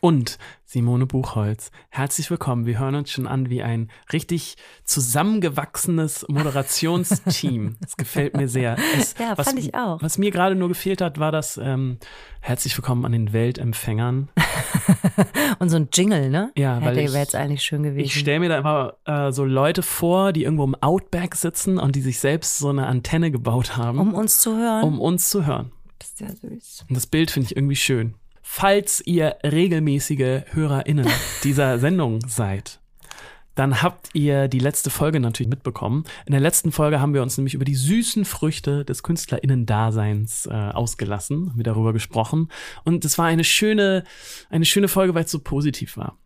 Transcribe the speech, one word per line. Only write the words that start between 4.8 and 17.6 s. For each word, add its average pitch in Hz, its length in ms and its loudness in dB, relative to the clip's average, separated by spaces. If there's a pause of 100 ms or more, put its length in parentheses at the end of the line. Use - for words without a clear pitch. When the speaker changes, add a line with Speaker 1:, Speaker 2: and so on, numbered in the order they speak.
Speaker 1:
zusammengewachsenes 156 1400 0
Moderationsteam. 143 1500 0
Speaker 2:
<laughs> - 40 -10
Speaker 1:
Es - 120 -12
gefällt 143 380 -2
mir 135 120 0
sehr. 120 300 0 (200)
Es, - 220 0
Speaker 2:
Ja, 233 180 -2
Speaker 1:
was 143 120 0
Speaker 2:
fand 269 100 -2
ich - 140 -6
Speaker 1:
mi-, - 40 -4
Speaker 2:
auch. 180 240 -2
Speaker 1:
was 156 160 -2
mir 202 140 2
gerade 185 240 2
nur 180 140 0
gefehlt 185 320 -2
hat, 151 180 -2
war 156 120 0
das, 156 300 -4
ähm, 131 380 -2 (400)
herzlich - 360 -2
willkommen 123 300 0
an 120 60 0
den 113 200 2
Weltempfängern. 120 960 0 (640)
Speaker 2:
<laughs> 233 680 0
Und 180 100 2
so 165 60 4
ein 151 180 2
Jingle, 175 380 2
ne? 196 260 0
Speaker 1:
Ja, 135 220 2
Speaker 2:
Hätte, 120 80 0
Speaker 1:
weil 123 100 2
ich, 147 140 2
Speaker 2:
wäre 139 80 0
jetzt 143 160 -2
eigentlich 143 260 -2